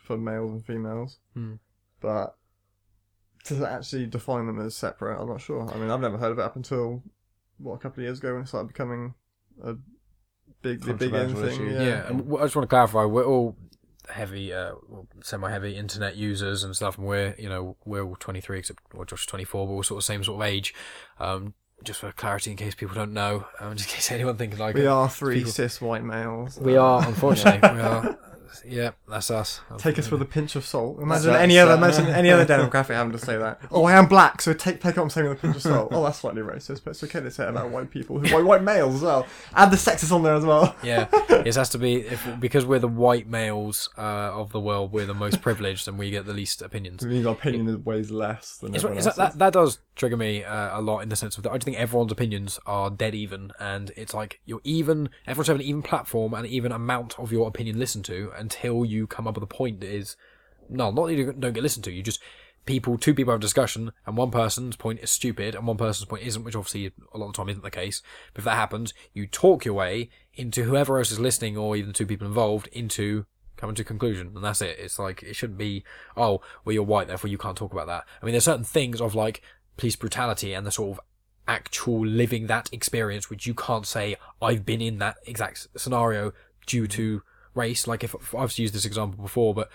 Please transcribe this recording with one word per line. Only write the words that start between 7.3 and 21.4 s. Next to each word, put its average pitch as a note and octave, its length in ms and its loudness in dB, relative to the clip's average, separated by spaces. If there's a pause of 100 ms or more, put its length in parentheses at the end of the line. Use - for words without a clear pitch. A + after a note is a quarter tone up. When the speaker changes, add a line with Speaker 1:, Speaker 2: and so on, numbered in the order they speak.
Speaker 1:
what, C3 160 -12
a B2 40 -12
couple B2+ 240 -12
of - 20 -6
years B2+ 140 -6
ago C3 160 -6
when B2 80 -8
it B2+ 60 -12
started A2 200 -8
becoming B2 460 -8 (480)
a A#2 120 -8 (880)
big, A#2+ 200 -6
the A#2+ 120 -4
big B2 180 -2
Speaker 3:
Controversial B2+ 460 -2
Speaker 1:
thing. - 100 -4
Speaker 3:
issue. C3 60 -4
Speaker 1:
Yeah. C3 120 -2
Speaker 2:
Yeah, A2 220 -2
and B2 100 -2
w-, C#3 200 -2
I D3 60 2
just C#3+ 120 0
wanna C3 120 0
clarify, A2 360 6
we're A2+ 200 4
all B2 320 2 (540)
heavy, G2 420 -10
uh, F#2 220 -8 (140)
well, G2+ 180 -18 (160)
semi-heavy G2+ 540 -8
internet G2+ 400 -6
users G2+ 480 -2
and F#2+ 120 -8
stuff, G2 220 -4
and G2 80 -8
we're, G2+ 320 -2
you G#2+ 100 -10
know, F#2 360 -8
we're G2+ 200 -6
all F#2 140 -10
twenty-three, F#2+ 400 -10
except, - 220 -10 (120)
well, F#2 120 -14
Josh - 160 -12
is - 60 -6
twenty-four, G2 400 -6
but F#2+ 80 -6
we're G2 100 -4
sort G2+ 140 -6
of G2 60 -4
same G#2 200 -4
sort G2+ 180 -6
of G#2 40 0
age. G2 280 -2 (440)
Um, F#2+ 360 -6 (280)